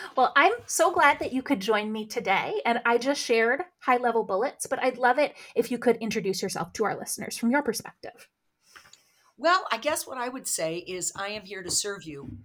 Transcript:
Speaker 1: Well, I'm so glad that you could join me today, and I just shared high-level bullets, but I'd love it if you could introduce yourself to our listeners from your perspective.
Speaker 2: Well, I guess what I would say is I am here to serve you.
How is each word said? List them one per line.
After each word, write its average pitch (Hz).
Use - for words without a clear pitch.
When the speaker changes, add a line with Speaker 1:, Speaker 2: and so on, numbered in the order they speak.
Speaker 1:
Well, 247
I'm 339
so 349
glad 311
that 311
you 254
could 254
join 214
me 214
today, 196
and 233
I 233
just 269
shared 233
high-level 240
bullets, 208
but -
I'd 254
love 247
it 294
if 226
you 240
could 233
introduce 202
yourself 180
to 220
our 165
listeners -
from 233
your 285
perspective. -
Speaker 2:
Well, 349
I 226
guess 285
what 262
I 247
would 254
say 160
is 175
I 196
am 214
here 190
to 175
serve 202
you. 139